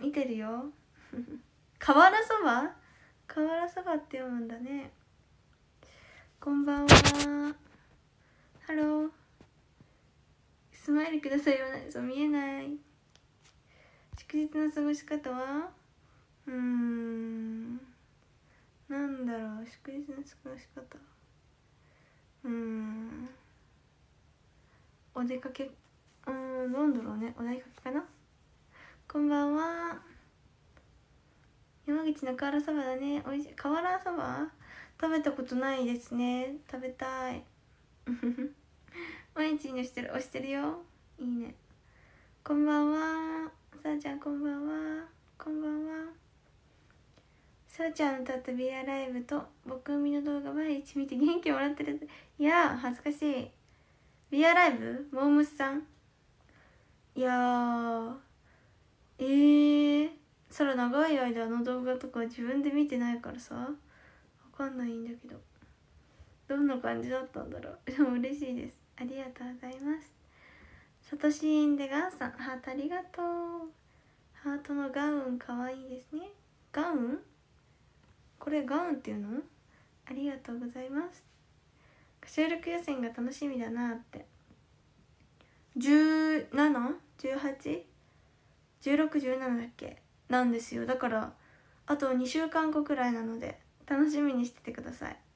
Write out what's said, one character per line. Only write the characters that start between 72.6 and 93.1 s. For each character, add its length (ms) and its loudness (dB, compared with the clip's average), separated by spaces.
ト 100 -10
あ 40 -6
り 140 -4
が 140 -4
と 180 -12
う。 520 -6
ハ 200 -6
ー 80 -8
ト 100 -8
の 200 -2
ガ 160 -2
ウ 240 -2
ン 40 -2
か 180 -10
わ 140 -4
い 180 -12
い 20 -14
で 120 -10
す 140 -14
ね。 160 -10
ガ 200 -2
ウ 60 0
ン？ 220 -2
こ 120 -8
れ 140 0
ガ 120 -2
ウ 160 -2
ン 40 0
っ 20 -6
て 120 -10
い 40 -6
う 60 -6
の？ 220 -6
あ 60 -12
り 180 -4
が 60 -6
と 180 -10
う 60 -8
ご 80 -6
ざ 120 -10
い 100 -8
ま 220 -4
す。 140 -20
収 220 0
録 220 -4
予 100 -4
選 200 -6
が 80 -4
楽 240 -6
し 160 -6
み 100 -4
だ 120 -6
な 240 -4
っ 40 -8
て。 280 -18
十 760 6
七？ 480 2
十 180 -4
八？ 500 -6
十 160 4
六、 220 2
十 180 2
七 220 0
だ 60 -6
っ 120 -10
け？ 240 -14
な 160 4
ん 80 4
で 80 0
す 160 -8
よ。 100 -2
だ 100 2
か 120 0
ら、 260 -2
あ 100 2
と 160 0
二 160 2
週 200 0
間 220 2
後 140 2
く 100 -2
ら 140 2
い 40 2